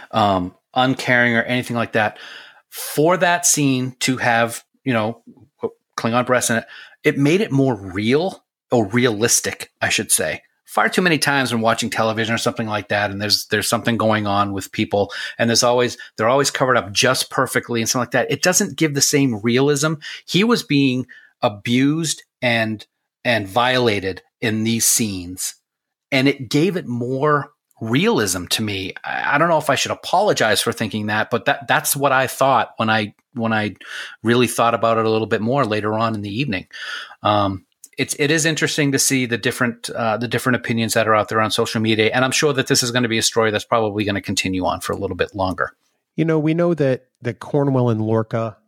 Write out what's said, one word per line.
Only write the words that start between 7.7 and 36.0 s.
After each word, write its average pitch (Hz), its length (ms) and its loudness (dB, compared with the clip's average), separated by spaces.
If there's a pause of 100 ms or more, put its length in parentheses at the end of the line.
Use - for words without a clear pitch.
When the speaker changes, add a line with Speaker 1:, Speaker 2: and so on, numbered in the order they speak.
Speaker 1:
real 107 680 -2 (260)
or 117 160 4
realistic, 117 920 0
I - 80 0
should 101 240 -2
say. 82 300 -2 (240)
Far 107 240 0
too - 100 0
many 175 180 2
times 139 320 0
when 117 120 -2
watching 113 260 0
television 110 460 -2
or 110 40 -2
something 117 280 -4
like 104 220 -6
that, 101 220 0
and 98 120 -6
there's, 104 240 0
there's 104 220 0
something 117 280 0
going 107 300 2
on 101 260 0
with 98 180 -6
people, 101 400 0 (280)
and 117 100 2
there's 113 140 0
always, 123 340 2 (200)
they're 110 120 0
always 135 220 2
covered 127 260 2
up 101 160 -2
just 127 380 0
perfectly 120 500 -2
and 110 80 -2
something 127 140 0
like 117 80 -6
that. 117 200 0
It 143 120 -4
doesn't 180 340 0
give 156 180 0
the 139 60 0
same 131 400 2
realism. 139 540 2 (320)
He 185 180 2
was 233 180 2
being 131 440 0 (340)
abused 131 840 0 (200)
and, 113 440 -2 (380)
and 110 240 0
violated 110 720 0 (220)
in 110 220 -2
these 113 200 0
scenes, 92 720 -4 (580)
and 135 160 4
it 123 220 -2
gave 165 260 2
it 147 100 -6
more 131 640 -2 (300)
realism 113 680 0
to - 160 -2
me. 95 300 -6 (120)
I, 76 320 -2
I - 20 2
don't 165 100 2
know 160 100 2
if 147 120 0
I 131 40 2
should 107 180 -2
apologize 143 680 0
for 117 120 -2
thinking 107 340 -4
that, 107 240 -2
but 117 160 -2
that, 135 200 -2
that's 147 300 0
what 139 160 0
I 131 140 2
thought 127 500 0
when 113 140 0
I, 107 240 0 (180)
when 113 220 -2
I 104 220 -2 (460)
really 117 260 4
thought 117 260 2
about 113 240 2
it 110 80 0
a 110 40 2
little 110 160 0
bit 107 140 0
more 127 240 0
later 107 300 -2
on 113 200 0